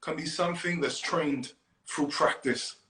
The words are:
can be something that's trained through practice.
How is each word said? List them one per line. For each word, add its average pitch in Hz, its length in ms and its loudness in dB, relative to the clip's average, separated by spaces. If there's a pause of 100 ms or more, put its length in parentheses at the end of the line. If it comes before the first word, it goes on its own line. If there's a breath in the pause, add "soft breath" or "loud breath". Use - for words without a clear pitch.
can 160 160 -4
be 160 100 -4
something 175 540 0
that's 131 200 0
trained 143 520 0 (340)
through 143 220 0
practice. - 680 0 (140)